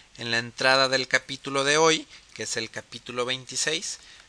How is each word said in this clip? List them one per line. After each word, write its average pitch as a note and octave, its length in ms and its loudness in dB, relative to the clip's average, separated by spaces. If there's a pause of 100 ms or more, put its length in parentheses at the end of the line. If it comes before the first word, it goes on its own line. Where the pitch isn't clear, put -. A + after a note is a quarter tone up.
(180)
en A#2 120 -6
la A#2 80 2
entrada C3 500 2
del C3 200 -2
capítulo C3+ 560 -2
de C#3+ 120 4
hoy, D#3+ 300 4 (260)
que A2 120 -8
es - 120 -6
el A2+ 140 -6
capítulo B2 540 -8
veintiséis, C3 760 -4 (300)